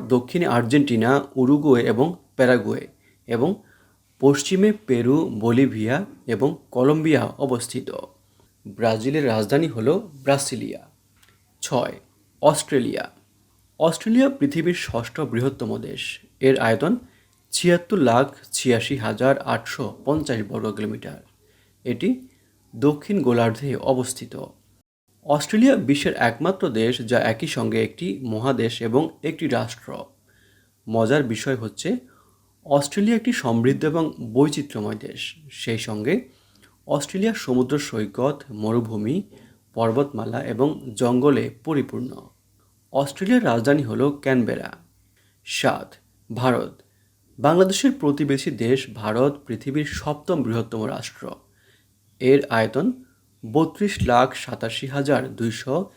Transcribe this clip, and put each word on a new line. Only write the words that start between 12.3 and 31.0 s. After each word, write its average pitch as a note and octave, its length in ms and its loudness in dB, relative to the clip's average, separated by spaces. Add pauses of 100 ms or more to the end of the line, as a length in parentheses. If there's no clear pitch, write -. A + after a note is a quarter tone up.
অস্ট্রেলিয়া। C#3 640 2 (720)
অস্ট্রেলিয়া A3 500 4
পৃথিবীর F3+ 560 0
ষষ্ঠ - 360 -6
বৃহত্তম A#2+ 560 -2
দেশ। - 240 -10 (380)
এর C3 200 6
আয়তন B2 340 2 (600)
ছিয়াত্তর F3 460 2
লাখ B2 280 6 (240)
ছিয়াশি A2+ 460 0
হাজার A2 380 0 (100)
আটশো A#2 400 -4 (180)
পঞ্চাশ C#3 440 -2
বর্গ A2 240 -6
কিলোমিটার। G#2+ 500 -10 (640)
এটি B2 240 -2 (640)
দক্ষিণ D3 480 0
গোলার্ধে A#2+ 480 2 (220)
অবস্থিত। B2 420 -4 (920)
অস্ট্রেলিয়া G#3+ 520 4
বিশ্বের C#3+ 400 0
একমাত্র D#3+ 520 0
দেশ A2 240 2 (120)
যা A2+ 140 2
একই A2+ 360 0
সঙ্গে A2+ 280 0
একটি E3+ 240 -6 (160)
মহাদেশ A#2 580 -2
এবং A#2 200 2 (220)
একটি D#3+ 240 -6
রাষ্ট্র। A#2 420 -4 (960)
মজার A2+ 360 2